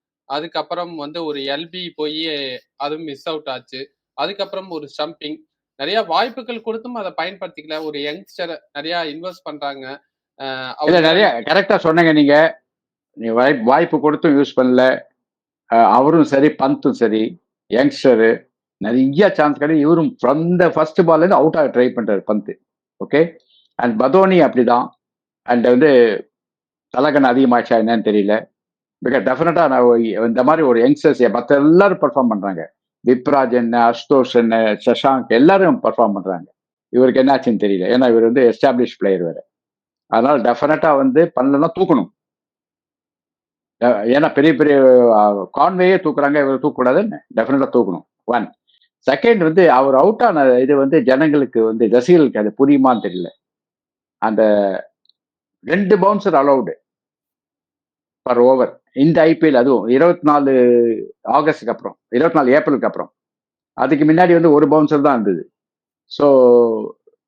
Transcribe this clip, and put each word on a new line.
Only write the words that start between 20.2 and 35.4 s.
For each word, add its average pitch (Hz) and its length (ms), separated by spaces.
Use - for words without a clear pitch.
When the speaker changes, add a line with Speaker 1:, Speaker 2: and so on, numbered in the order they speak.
Speaker 2:
from 165 340
the 170 120
first 160 340
ball-ல 160 120
இருந்து 175 180
அவுட் 151 200
ஆக 151 120
ட்ரை 123 280
பண்றாரு 104 320
பந்த். 104 280
ஓகே, 165 300
and 117 260
பதோனி 180 440
அப்படிதான். 120 420
And 120 180
வந்து 123 640
தலகன் 139 340
அதிகமாச்சா 120 600
என்னன்னு 110 260
தெரியல. 104 360
Because 123 180
டெஃபினட்டா 147 440
நான் 127 140
ஒ-, 113 440
இந்த 117 180
மாதிரி 156 240
ஒரு 117 140
யங்ஸ்டர்ஸ் 143 260
மத்த 120 400
எல்லாரும் 165 540
பெர்ஃபார்ம் 131 280
பண்றாங்க. 95 440
விப்ராஜ் 127 460
என்ன, 120 380
அசுதோஷ் 123 420
என்ன, 113 520
சஷாங்க் 127 420
எல்லாரும் 160 560